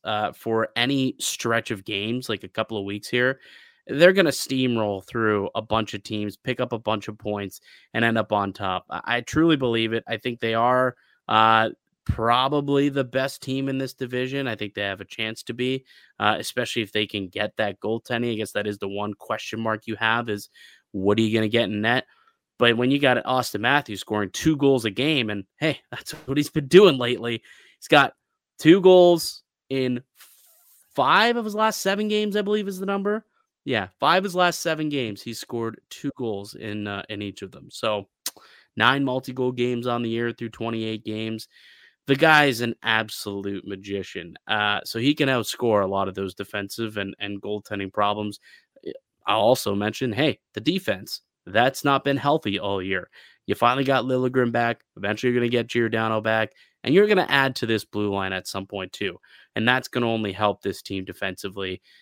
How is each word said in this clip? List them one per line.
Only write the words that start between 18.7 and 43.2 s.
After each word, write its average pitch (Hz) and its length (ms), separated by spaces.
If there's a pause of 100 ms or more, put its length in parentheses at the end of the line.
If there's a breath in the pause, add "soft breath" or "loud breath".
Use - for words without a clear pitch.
the 98 100
one 101 240
question - 480
mark 110 260
you 110 80
have 113 320
is, 104 220 (420 soft breath)
what 101 260
are 113 40
you 110 120
gonna 110 140
get 110 220
in 104 120
net? 120 240 (540)
But 120 180
when 127 140
you 143 80
got 127 260
Auston 123 360
Matthews 120 400
scoring 104 280
two 160 260
goals 135 300
a 107 60
game, 127 380
and 101 140 (140)
hey, 147 280
<laughs> - 60
that's - 200
what - 260
he's 143 140
been 143 160
doing 165 300
lately. 120 440 (380 soft breath)
He's - 80
got 143 260 (460)
two 175 200
goals 175 640 (260)
in 127 340 (920)
five 185 400
of 233 100
his 208 100
last 220 260
seven 202 260
games, 214 300
I 208 60
believe 208 240
is 185 120
the 196 60
number. 202 400 (400)
Yeah, 110 220 (120)
five 160 200
of 190 60
his 180 100
last 175 240
seven 156 300
games, 120 320
he's 113 180
scored 113 500
two - 280
goals 104 360
in, 104 320
uh, 101 240
in 104 120
each 101 200
of 95 100
them. - 200
So 107 360 (680 soft breath)
nine 131 280
multi-goal 127 500
games 123 340
on 120 160
the 113 60
year 117 220
through 117 180
twenty-eight 110 560
games. 110 420 (580 soft breath)
The 139 100
guy 151 300
is 120 160
an 117 220
absolute 101 800